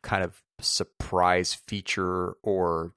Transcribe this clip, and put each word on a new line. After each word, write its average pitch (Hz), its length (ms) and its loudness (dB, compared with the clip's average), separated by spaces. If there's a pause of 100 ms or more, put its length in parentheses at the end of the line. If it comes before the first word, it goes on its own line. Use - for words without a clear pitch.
kind 98 220 -2
of - 180 -8 (200)
surprise - 920 2
feature 92 800 -4 (100)
or 87 540 0